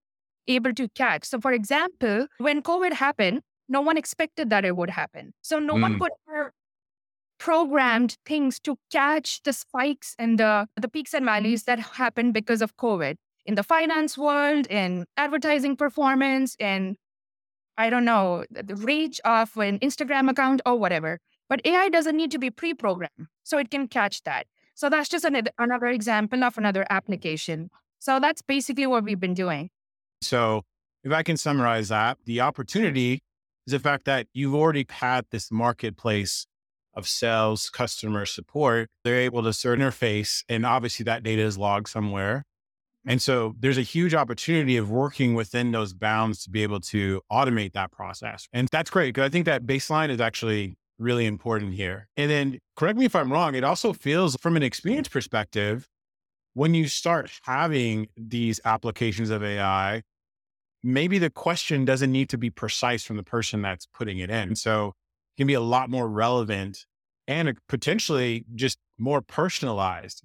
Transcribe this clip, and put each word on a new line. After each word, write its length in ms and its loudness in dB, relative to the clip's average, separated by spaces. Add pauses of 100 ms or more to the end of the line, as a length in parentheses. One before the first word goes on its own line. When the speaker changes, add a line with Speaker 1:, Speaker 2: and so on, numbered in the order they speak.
(460)
Speaker 1:
able 280 2
to 160 -2
catch. 340 0
So 160 -6
for 120 0
example, 760 0 (120)
when 220 0
covid 340 0
happened, 480 0 (260)
no 120 2
one 160 2
expected 540 -4
that 140 4
it 120 0
would 140 -2
happen. 500 -8
So 180 -2
no 160 0
one 200 2
Speaker 2:
Mm. 60 -2
Speaker 1:
could 120 -2 (160)
ever 240 -6 (840)
programmed 880 2
things 340 0
to 160 -4 (140)
catch 520 0
the 100 0
spikes 680 -4
and 200 2
the, 380 4
the 120 -4
peaks 260 -6
and 100 0
valleys 400 0
that 140 0
happened 560 0
because 260 0
of 160 -2
covid 400 0 (300)
in 80 -2
the 80 2
finance 560 0
world, 480 2
in 400 -2 (100)
advertising 600 0
performance, 840 2
in, 380 -2 (840)
I 100 2
don't 160 2
know, 460 2
the, 120 -10
the 140 -10
reach 480 -2
of 320 2
an 220 0
Instagram 500 0
account 380 2
or 120 4
whatever. 400 0 (300)
But 160 -2
A 100 4
I 140 4
doesn't 280 2
need 160 0
to 60 -4
be 120 -2
pre-programmed, 760 -4 (160)
so 160 -2
it 120 -2
can 180 -4
catch 340 0
that. 240 -4 (280)
So 140 -2
that's 200 2
just 160 -2
an-, 240 0 (100)
another 280 0
example 580 0
of 140 0
another 320 0
application. 800 -4 (280)
So 220 2
that's 220 0
basically 440 0
what 180 2
we've 140 -2
been 160 -2
doing. 360 -4 (520)
Speaker 2:
So 400 2 (400)
if 80 -8
I 120 2
can 140 0
summarize 520 2
that, 380 2
the 160 0
opportunity 800 0 (440)
is 60 -4
the 80 0
fact 240 0
that 280 0
you've 220 0
already 340 4
had 420 0
this 200 -8
marketplace 960 -2 (480)
of 140 -8
sales, 640 0
customer 560 -4
support. 640 0 (120)
They're 180 2
able 220 0
to 100 2
sort 280 0
of 60 4
interface, 640 -2
and 180 -2
obviously 380 0
that 200 -2
data 180 2
is 160 0
logged 300 0
somewhere. 560 -2 (600)
And 160 2
so 360 0
there's 200 2
a 40 0
huge 320 0
opportunity 600 0
of 140 0
working 440 0
within 380 -2
those 220 -2
bounds 500 0
to 60 -16
be 120 0
able 180 -2
to 420 -2 (100)
automate 400 2
that 180 -4
process. 640 -14
And 180 0
that's 200 -2
great, 240 2
'cause 100 2
I 60 0
think 160 0
that 180 0
baseline 460 0
is 100 -2
actually 560 -2 (220)
really 260 0
important 480 -2
here. 360 -6 (100)
And 120 0
then 280 0 (180)
correct 220 0
me 80 4
if 100 2
I'm 160 2
wrong, 220 2
it 100 0
also 300 0
feels 420 0
from 180 0
an 80 4
experience 460 -2
perspective, 800 -2 (640)
when 220 2
you 140 2
start 420 0 (140)
having 640 0 (100)
these 480 -2
applications 640 0
of 120 -2
A 180 -4
I, 420 0 (800)
maybe 340 2
the 140 2
question 560 0
doesn't 260 2
need 160 2
to 80 -4
be 140 -2
precise 520 -2
from 140 -8
the 60 -6
person 400 -4
that's 240 -6
putting 320 -8
it 100 -6
in. 280 -4
So 320 0
it 520 -18
can 60 2
be 80 2
a 60 2
lot 280 2
more 180 -2
relevant 800 0 (420)
and 400 -2
potentially 800 0 (100)
just 220 -2 (220)
more 240 0
personalized, 1040 -4